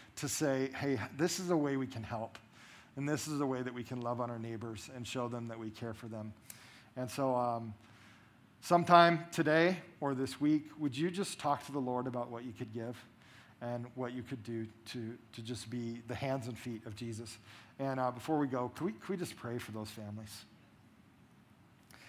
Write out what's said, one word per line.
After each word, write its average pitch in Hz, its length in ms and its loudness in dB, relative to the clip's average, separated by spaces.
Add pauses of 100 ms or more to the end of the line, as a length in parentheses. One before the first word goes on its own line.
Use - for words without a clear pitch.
(160)
to 147 120 -4
say, 135 480 2
"Hey, 139 240 2 (160)
this 180 240 2
is 180 100 -2
a 175 60 6
way 143 200 2
we 131 120 0
can 113 160 -8
help, 110 340 -6 (560)
and 139 140 -2
this 147 180 0
is 147 140 -2
a 147 60 2
way 131 160 0
that 123 120 -4
we 123 80 -6
can 123 200 -6
love 120 180 -2
on 120 100 -2
our 117 80 -6
neighbors 113 560 -8
and 123 100 -8
show 123 220 -2
them 117 220 -4
that 113 100 -8
we 110 120 -6
care 113 240 -6
for 117 120 -12
them." 107 260 -8 (640)
And 127 160 -4
so, 135 240 2
um, 117 400 0 (840)
sometime 170 720 10
today 165 460 6 (220)
or 139 140 0
this 131 260 -2
week, 151 380 4
would 143 180 0
you 170 140 2
just 185 300 -4
talk 143 260 0
to 139 60 -10
the 143 80 0
Lord 123 260 0
about 123 240 -2
what 120 140 -6
you 123 80 -8
could 110 200 -8
give 117 240 -6 (640)
and 120 260 -4 (100)
what 127 160 -4
you 127 100 -6
could 117 220 -6
do 113 240 -4 (240)
to, 117 260 -6 (140)
to 117 100 -12
just 113 280 -8
be 117 360 -4
the 120 80 -6
hands 131 320 -2
and 120 100 -6
feet 113 300 -8
of 107 80 -8
Jesus? 113 420 -8 (440)
And, 135 180 0
uh, 127 140 2
before 147 260 0
we 143 80 4
go, 123 300 0
could 147 80 -4
we, 208 80 0
could - 160 -14
we 196 80 0
just 175 200 -4
pray 120 220 -4
for 107 140 -8
those 107 180 -6
families? 107 540 -10 (1600)